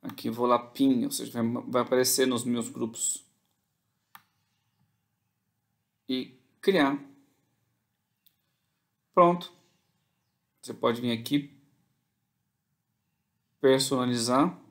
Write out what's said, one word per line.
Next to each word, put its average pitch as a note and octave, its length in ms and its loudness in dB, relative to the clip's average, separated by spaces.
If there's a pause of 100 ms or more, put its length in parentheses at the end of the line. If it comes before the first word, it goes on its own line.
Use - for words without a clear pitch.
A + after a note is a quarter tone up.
aqui - 260 -10
eu A2+ 40 -6
vou A#2+ 140 -2
lá A#2+ 100 4
PIN, B2+ 480 0
ou - 60 -6
seja, - 220 -8
vai, A#2 320 -4
vai B2 180 0
aparecer B2+ 460 2
nos A#2+ 160 -2
meus A#2+ 240 -2
grupos. - 580 -6 (2750)
E B2+ 300 -8 (220)
criar. D3 360 2 (2250)
Pronto. F3 400 4 (1080)
Você B2 100 -12
pode A#2+ 280 -2
vir B2 100 -2
aqui, B2+ 500 -4 (2000)
personalizar. C3 960 2 (140)